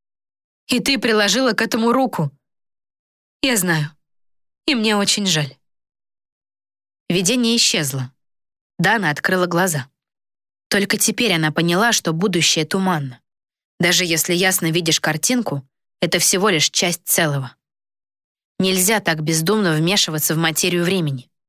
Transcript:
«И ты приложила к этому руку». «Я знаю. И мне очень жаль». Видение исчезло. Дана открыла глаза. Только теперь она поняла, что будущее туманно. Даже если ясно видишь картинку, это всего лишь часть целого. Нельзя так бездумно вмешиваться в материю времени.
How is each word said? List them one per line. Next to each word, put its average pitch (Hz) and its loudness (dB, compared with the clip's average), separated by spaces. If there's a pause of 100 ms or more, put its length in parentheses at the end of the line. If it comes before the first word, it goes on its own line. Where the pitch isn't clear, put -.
(680)
«И 247 0
ты 277 0
приложила 214 2
к - -2
этому 226 0
руку». 254 0 (1080)
«Я 254 0
знаю. 165 0 (800)
И 302 2
мне 214 2
очень 202 0
жаль». 156 -2 (1500)
Видение 226 2
исчезло. 135 -2 (640)
Дана 190 2
открыла 180 0
глаза. 170 -2 (800)
Только - 0
теперь 214 0
она 160 2
поняла, 175 2
что 175 -2
будущее 170 0
туманно. 160 -2 (580)
Даже 175 2
если 165 0
ясно 180 0
видишь 165 0
картинку, 156 -2 (320)
это 180 0
всего 185 0
лишь 156 2
часть - -4
целого. 143 -2 (1040)
Нельзя 190 0
так 160 -2
бездумно 160 0
вмешиваться 165 0
в 156 0
материю 170 0
времени. 160 -2 (200)